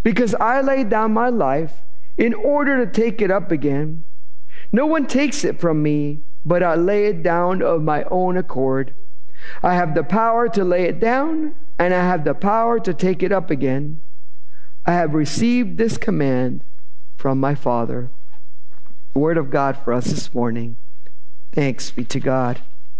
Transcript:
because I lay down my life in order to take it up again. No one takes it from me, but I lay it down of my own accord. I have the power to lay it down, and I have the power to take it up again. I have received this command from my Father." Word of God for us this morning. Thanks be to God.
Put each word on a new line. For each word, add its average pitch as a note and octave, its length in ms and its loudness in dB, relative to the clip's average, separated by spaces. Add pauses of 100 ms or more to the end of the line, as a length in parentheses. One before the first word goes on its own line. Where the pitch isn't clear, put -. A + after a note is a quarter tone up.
because A#3 340 0
I B3 260 0
lay C4+ 220 0
down A3 300 0
my A#3+ 160 0
life D#3 540 0 (340)
in A3+ 160 0
order C#4 500 0
to F3+ 80 -4
take A3 300 0
it F#3+ 80 0
up F#3+ 220 -2
again. D3+ 520 -2 (680)
No C4+ 160 2
one D#4 180 0
takes C4 400 -2
it - 140 -2
from D#3 240 0
me, D3 380 0 (220)
but F3 200 2
I E3+ 100 0
lay G3+ 320 0
it F3+ 160 -2
down F3 400 0
of E3 220 0
my D3+ 220 -2
own F3+ 300 -2
accord. C3+ 600 -2 (640)
I F3+ 140 2
have F3 180 -2
the D#3+ 100 0
power A3+ 460 0
to G3 160 -2
lay F3+ 200 0
it - 140 -2
down, D4+ 540 0 (260)
and F3+ 140 0
I F3+ 120 0
have F3 200 -2
the C#3+ 80 0
power A3+ 480 0
to F#3 120 -2
take F3+ 300 0
it F#3 80 -2
up F3+ 180 -2
again. C#3 520 0 (840)
I D#3+ 60 4
have E3+ 220 0
received G3 640 0
this A3+ 200 0
command C3 640 0 (540)
from C3+ 240 0
my C#3 160 0
Father." B2 560 0 (1040)
Word D#3 240 2
of C#3 120 -2
God C#3 280 0
for - 160 0
us B2 140 0
this - 260 0
morning. A#2 420 0 (800)
Thanks C3 360 0
be B2 140 0
to B2+ 160 0
God. B2+ 400 0 (400)